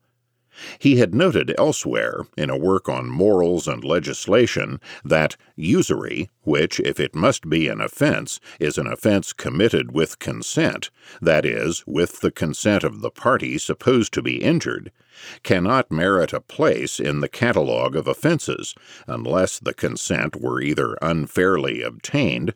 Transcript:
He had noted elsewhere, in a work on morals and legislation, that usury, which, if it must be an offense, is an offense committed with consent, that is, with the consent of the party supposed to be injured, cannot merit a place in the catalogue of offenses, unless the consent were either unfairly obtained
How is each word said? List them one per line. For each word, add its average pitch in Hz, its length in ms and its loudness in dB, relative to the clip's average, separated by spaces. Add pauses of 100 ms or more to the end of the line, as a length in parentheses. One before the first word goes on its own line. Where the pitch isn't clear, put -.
(800)
He 139 160 6
had 101 180 4
noted 120 420 2
elsewhere, 58 680 0 (140)
in 73 140 -2
a 67 60 -2
work 92 320 2
on 64 200 -4
morals 87 600 2
and 60 160 -6
legislation, 76 960 0 (240)
that 78 320 0 (180)
usury, - 760 0 (120)
which, 76 380 0
if - 180 0
it 69 160 -2
must 82 340 0
be 80 200 2
an 53 120 -6
offense, 60 600 -2 (180)
is 73 180 0
an 76 120 -4
offense - 440 0
committed 69 600 0
with 78 260 0
consent, - 720 -4 (320)
that 80 220 4
is, 64 420 -2
with - 360 -2
the 87 100 0
consent 90 500 0
of 104 200 -4
the - 100 -4
party 127 440 0
supposed - 580 0
to - 60 -2
be 64 220 -4
injured, - 480 0 (540)
cannot 104 480 2
merit 87 400 2
a 73 80 -4
place 73 580 0
in 71 220 -2
the 71 80 -2
catalogue 67 680 0
of 76 140 -2
offenses, - 680 -2 (320)
unless 65 540 -2
the - 140 -4
consent - 680 -4
were 123 200 -2
either 67 400 0
unfairly 78 840 0
obtained 60 720 -4